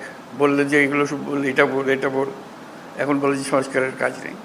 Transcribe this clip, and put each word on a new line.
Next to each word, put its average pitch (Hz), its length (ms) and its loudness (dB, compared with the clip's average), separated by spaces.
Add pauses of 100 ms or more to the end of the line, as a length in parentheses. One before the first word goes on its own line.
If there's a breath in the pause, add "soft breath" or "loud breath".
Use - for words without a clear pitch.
(380 loud breath)
বললেন 143 300 4
যে 143 160 6
এগুলো 143 220 2
সব 139 200 -4
বললে, 143 240 -2
এটা 143 160 6
বল, 131 240 0
এটা 135 200 2
বল, 135 160 0 (720)
এখন 139 220 0
বলে 139 180 2
যে 135 60 -6
সংস্কারের 135 560 0
কাজ 127 140 0 (100)
নেই, - 100 -10 (120)